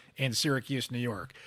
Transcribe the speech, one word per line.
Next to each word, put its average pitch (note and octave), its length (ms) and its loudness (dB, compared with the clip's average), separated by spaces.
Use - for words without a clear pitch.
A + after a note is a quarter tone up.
in C3 180 0
Syracuse, C3+ 560 2
New B2 80 -2
York. A2+ 340 -2